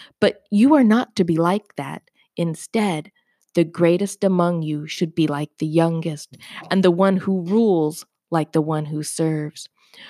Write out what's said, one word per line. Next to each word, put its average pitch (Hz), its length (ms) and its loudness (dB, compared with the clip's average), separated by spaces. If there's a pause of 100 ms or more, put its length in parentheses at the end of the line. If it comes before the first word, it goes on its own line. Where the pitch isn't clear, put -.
(200)
But - 300 0
you 240 240 4
are 269 100 6
not 220 320 2
to 190 80 2
be 165 120 0
like 175 400 -2
that. 143 340 -12 (260)
Instead, 170 760 -4 (420)
the 170 100 2
greatest 175 600 0
among 175 380 0
you 151 240 -6
should 160 280 -6
be 156 120 2
like 147 320 -6
the 165 80 -4
youngest, 165 680 -2 (340)
and 190 120 2
the 185 80 6
one 190 280 2
who 190 240 -2
rules 175 640 0 (240)
like 160 220 -2
the 160 100 2
one 151 240 -4
who 151 160 -8
serves. 151 680 -6 (420)